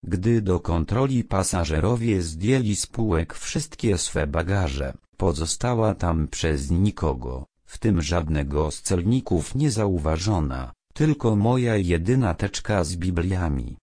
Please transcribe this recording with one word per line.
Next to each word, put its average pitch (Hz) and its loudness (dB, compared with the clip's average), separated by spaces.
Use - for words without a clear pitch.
Gdy 98 2
do 92 2
kontroli 113 0
pasażerowie 95 0
zdjęli 104 0
z - -6
półek 90 0
wszystkie - -2
swe - -2
bagaże, 76 -2
pozostała 98 0
tam 80 0
przez 69 -2
nikogo, 69 0
w - -18
tym 95 2
żadnego 76 0
z - -10
celników, 98 0
niezauważona, 87 0
tylko 147 2
moja 117 2
jedyna 92 2
teczka 98 -2
z 82 -4
Bibliami. 85 -2